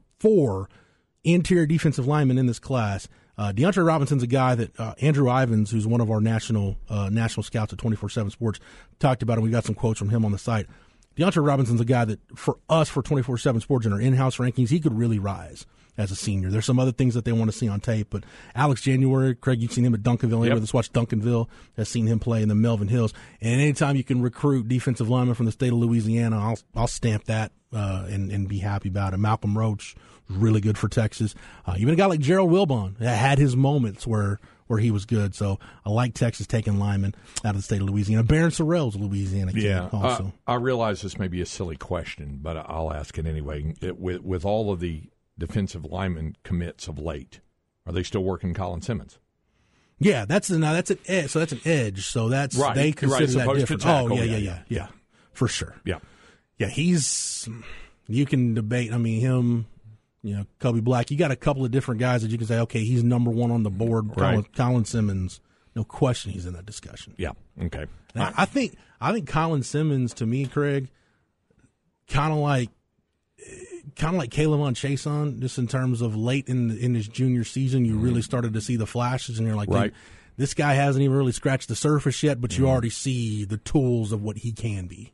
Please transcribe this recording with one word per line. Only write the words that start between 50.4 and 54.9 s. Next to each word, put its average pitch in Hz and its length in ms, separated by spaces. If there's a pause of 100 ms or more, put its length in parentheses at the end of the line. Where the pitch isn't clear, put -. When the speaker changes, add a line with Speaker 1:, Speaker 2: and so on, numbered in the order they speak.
Speaker 1:
a, 165 80
now 156 140
that's 180 180
an - 160
ed-, 175 240
so 156 80
that's 160 140
an 117 120
edge. 113 400
So 113 260
that's 135 260
Speaker 2:
Right, 131 180
Speaker 1:
they 139 120
Speaker 2:
right, 151 100
Speaker 1:
consider 135 280
Speaker 2:
as 127 100
Speaker 1:
that 131 100
Speaker 2:
opposed 131 100
to 139 220
Speaker 1:
different. 98 60
Speaker 2:
tackle. 131 320
Speaker 1:
Oh, - 20
yeah, 117 80
Speaker 2:
Yeah, 110 80
Speaker 1:
yeah, 110 60
yeah, 90 280
Speaker 2:
yeah. 110 140
Speaker 1:
yeah, - 60 (480)